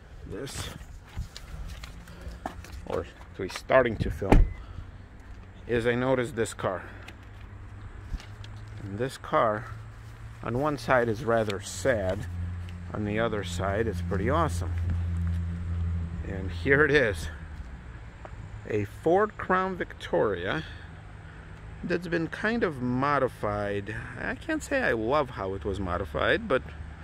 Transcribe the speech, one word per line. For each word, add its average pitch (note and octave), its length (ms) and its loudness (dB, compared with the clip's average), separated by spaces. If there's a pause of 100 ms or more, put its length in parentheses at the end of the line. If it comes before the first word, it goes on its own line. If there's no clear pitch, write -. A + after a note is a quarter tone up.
(300)
this, - 380 -8 (2250)
or F#2 140 0
at - 400 -10
least F#2 160 -6
starting B2 400 6
to - 140 0
film, - 360 8 (1200)
is A#2 200 2
I A#2+ 80 6
noticed B2+ 420 2
this A2 160 2
car. F#2+ 300 -2 (2000)
And G2 160 -6
this C3 180 -2
car, A2+ 480 2 (800)
on A#2 180 0
one D3 160 2
side, B2 320 4
is A2 160 0
rather G#2+ 380 2
sad. G2 640 2 (640)
On G#2+ 140 -2
the G#2 120 2
other A2 240 2
side, G2 440 2
it's F2+ 160 0
pretty F#2+ 260 2
awesome. D3+ 420 2 (1600)
And F#2+ 220 -2
here C#3 340 6
it D3 60 6
is. B2+ 380 6 (1400)
A G#2 160 2
Ford G3 540 2
Crown F#3+ 380 2
Victoria C3 840 0 (1200)
that's F3+ 260 -2
been E3 180 0
kind A3 360 0
of D3 200 0
modified. A2 1120 2 (240)
I - 140 -2
can't D#4 280 -2
say C4+ 200 0
I C3+ 100 4
love B2 380 2
how G2 240 -4
it G2 100 -6
was G2 160 0
modified, G2 680 2
but C3 140 4 (420)